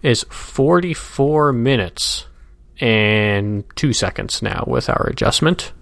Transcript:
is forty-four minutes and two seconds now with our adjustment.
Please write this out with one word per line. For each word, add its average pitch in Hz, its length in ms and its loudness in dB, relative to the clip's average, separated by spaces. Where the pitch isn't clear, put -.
is 127 280 2
forty-four 151 1200 0
minutes 117 720 0
and 104 800 2
two 139 180 0
seconds - 480 -4
now - 260 -4
with - 220 -2
our - 180 0
adjustment. - 760 0